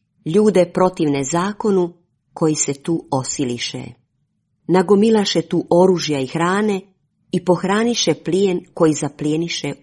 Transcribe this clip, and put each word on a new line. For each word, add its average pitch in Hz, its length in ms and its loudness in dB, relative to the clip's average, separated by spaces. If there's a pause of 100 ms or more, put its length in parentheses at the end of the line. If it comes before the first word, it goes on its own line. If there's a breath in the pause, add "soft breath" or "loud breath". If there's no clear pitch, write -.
(260)
ljude 180 480 2
protivne 160 500 0
zakonu, 180 680 -2 (400)
koji 156 220 0
se - 180 -4
tu 165 380 -6
osiliše. 127 720 -4 (840)
Nagomilaše 196 760 2
tu 170 280 -2
oružja 170 500 2
i 131 80 -4
hrane 190 540 -2 (500)
i 175 140 -4
pohraniše 196 680 0
plijen 180 600 0
koji 160 200 2
zaplijeniše 151 880 -4